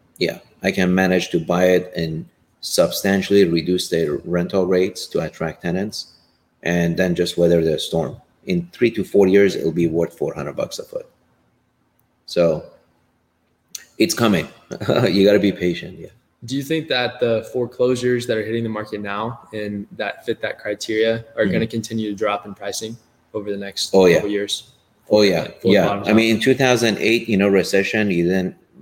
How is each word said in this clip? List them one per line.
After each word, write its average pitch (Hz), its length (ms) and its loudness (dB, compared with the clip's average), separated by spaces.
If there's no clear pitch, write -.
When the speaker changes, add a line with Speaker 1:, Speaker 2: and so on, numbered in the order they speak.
Speaker 1:
yeah, - 220 -4
I 98 100 0
can 92 220 2
manage 92 360 2
to 87 80 0
buy 87 280 0
it 90 280 2
and 80 300 -6
substantially 101 840 2
reduce 85 440 -2
the 76 360 -2
rental 87 420 -2
rates 92 400 0
to - 140 -4
attract 80 420 -8
tenants, 92 500 -6
and 85 320 0
then 90 180 0
just 85 240 -2
weather 85 260 4
the 78 140 0
storm. 80 380 -6
In 87 260 -2
three 120 180 2
to 104 140 -4
four 101 240 4
years, 98 260 4
it'll 80 180 -2
be 85 140 0
worth 82 320 -2
four 71 160 -4
hundred 71 220 -8
bucks - 240 -6
a - 40 -12
foot. - 220 -12
So 85 400 0
it's 95 160 2
coming. 104 360 2
<laughs> - 180 -10
You 95 160 4
gotta 104 140 6
be 98 140 2
patient, 87 460 -4
yeah. 82 100 -16
Speaker 2:
Do 120 120 -8
you 139 60 -4
think 160 260 -4
that 123 320 -2
the 113 320 0
foreclosures 123 720 0
that 120 120 0
are 107 60 -4
hitting 113 180 -4
the 113 60 -4
market 107 320 -8
now 104 520 -8
and 104 340 -8
that 107 280 -8
fit 113 180 -4
that 107 160 -6
criteria 113 680 -2
are 113 80 0
Speaker 1:
Mm-hmm. 98 80 0
Speaker 2:
gonna 113 140 0
continue 110 440 -6
to 101 60 -6
drop 104 300 -4
in 101 80 -14
pricing 107 420 -10
over 104 160 -8
the 101 60 -4
next 98 380 -8
Speaker 1:
Oh, 95 120 6
yeah. 87 100 6
Speaker 2:
couple 104 140 -2
years? 101 420 -6
Speaker 1:
Oh, 107 120 6
yeah. 90 260 4
Speaker 2:
Before - 220 -2
it 98 40 6
Speaker 1:
Yeah. 95 120 4
Speaker 2:
bottoms 101 220 -2
Speaker 1:
I - 20 4
Speaker 2:
out? 110 60 6
Speaker 1:
mean, 113 200 4
in 104 40 0
two 131 140 4
thousand 120 440 2
eight, 113 300 0
you 113 80 2
know, 98 120 4
recession, 98 600 2
you 85 140 2
didn't, 92 320 0